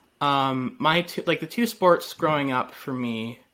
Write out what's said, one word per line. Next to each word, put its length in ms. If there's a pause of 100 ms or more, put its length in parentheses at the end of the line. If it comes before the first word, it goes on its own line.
(200)
Um, 580
my 240
two, 240
like, 140
the 60
two 200
sports 480
growing 360
up 220
for 220
me 460 (140)